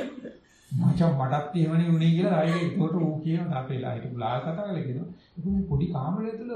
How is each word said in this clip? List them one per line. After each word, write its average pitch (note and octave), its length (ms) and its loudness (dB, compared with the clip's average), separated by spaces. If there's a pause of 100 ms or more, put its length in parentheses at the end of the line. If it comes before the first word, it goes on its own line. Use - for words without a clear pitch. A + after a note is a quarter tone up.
(720)
මචං E3 440 4
මටත් C3+ 400 0
එහෙමනේ E3 340 2
උනේ E3 220 6
කියලා F3+ 240 4
ආයෙ E3 200 2
ඒකට E3 400 0
ඌ D#3 220 0
කියනවා E3+ 320 -2
තාපේලා B2+ 440 -4
හිටපු A#2+ 260 -8
ලා A#2 180 -2
කතා E3 200 -4
කරලා G3 260 -4
කියනවා. B2+ 260 -6 (200)
"ඒක - 160 -8
මේ G3 200 0
පොඩි D#3 240 2
කාමරය F3+ 440 -2
තුල A#3+ 220 -8